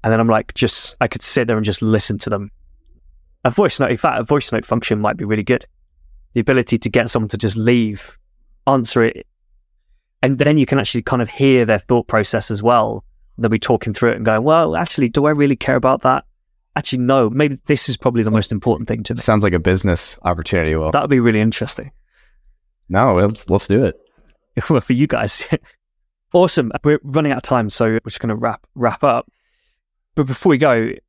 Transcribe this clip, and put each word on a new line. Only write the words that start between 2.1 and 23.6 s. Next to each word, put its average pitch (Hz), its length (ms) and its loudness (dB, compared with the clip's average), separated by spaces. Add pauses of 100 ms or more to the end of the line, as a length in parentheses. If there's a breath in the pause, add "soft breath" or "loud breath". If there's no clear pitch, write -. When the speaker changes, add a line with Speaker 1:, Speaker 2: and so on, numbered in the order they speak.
Speaker 1:
to - 120 -6
them. 101 200 -6 (920)
A 123 60 2
voice 190 280 0
note, 135 120 0
in 113 60 0
fact, 131 220 0
a 117 60 -4
voice 147 260 0
note 113 140 -2
function 110 340 -2
might 104 180 -2
be 104 80 -8
really 107 200 -2
good. 123 220 -2 (680)
The 120 80 -2
ability 123 380 0
to - 100 -4
get 117 220 0
someone 110 180 -2
to 107 80 -8
just 104 200 -2
leave, 110 640 -2 (480)
answer 123 380 2
it, - 220 -4 (960)
and 131 160 2
then 147 180 4
you 139 100 4
can 139 120 0
actually 110 240 -2
kind 123 180 -2
of 110 80 -2
hear 131 360 4
their 107 160 2
thought 120 260 0
process 110 440 -2
as 101 120 -6
well. 110 420 0 (340)
They'll 113 100 0
be 110 100 0
talking 113 340 0
through 117 180 0
it 113 60 -4
and 113 80 -8
going, 110 200 0
"Well, 160 320 2
actually, 156 320 0
do 143 160 0
I 151 60 4
really 143 260 2
care - 180 -2
about 131 280 0
that? 131 220 0 (520)
Actually, 131 240 -4
no, 123 280 2
maybe 139 360 0
this - 240 0
is 123 80 -4
probably 120 260 0
the 107 80 0
most 110 220 0
important 110 360 -2
thing 113 160 -4
to 113 100 -4
me." 117 60 -6
Speaker 2:
Sounds 107 220 2
like 95 120 2
a 87 40 2
business 90 640 0
opportunity, 82 540 -2
Will. 78 160 -2
Speaker 1:
That 139 100 0
would 147 80 -4
be 135 80 4
really 113 220 2
interesting. 113 500 -4 (1000)
Speaker 2:
No, 101 280 2
let's, 104 320 0
let's 98 180 0